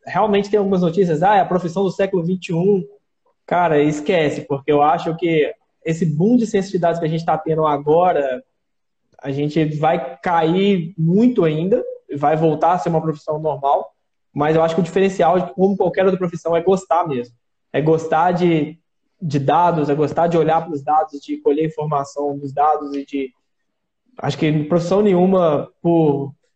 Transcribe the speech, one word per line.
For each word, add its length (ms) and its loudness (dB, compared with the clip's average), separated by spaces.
realmente 440 0
tem 80 2
algumas 240 0
notícias, 400 0
ah, 160 4
é 40 6
a 40 0
profissão 380 -2
do 80 0
século 320 -2
vinte 240 -4
e 60 -6
um." 300 2
Cara, 380 2
esquece, 580 0
porque 300 -4
eu 100 4
acho 360 0
que 360 0
esse 220 -4
boom 300 2
de 120 2
ciência 240 -2
de 80 -2
dados 200 0
que 60 -4
a 40 -2
gente 140 -2
tá 140 0
tendo 300 -2
agora, 760 0
a 100 -8
gente 340 -2
vai 540 -2
cair 800 0
muito 460 2
ainda, 400 0
vai 180 2
voltar 380 2
a 60 0
ser 100 -4
uma 120 0
profissão 380 -6
normal, 540 -2
mas 220 0
eu 80 4
acho 100 0
que 80 0
o 20 -2
diferencial, 680 0
como 240 0
qualquer 280 0
outra 120 2
profissão, 380 -4
é 60 2
gostar 460 0
mesmo. 280 -6
É 100 -2
gostar 500 0
de, 480 0
de 180 -4
dados, 500 2
é 60 0
gostar 320 0
de 100 0
olhar 280 2
pros 180 -8
dados, 380 0
de 160 -8
colher 280 0
informação 720 -4
dos 140 -10
dados 440 0
e 100 -8
de, 260 -8
acho 200 -6
que 280 0
profissão 360 0
nenhuma 680 2
por 520 0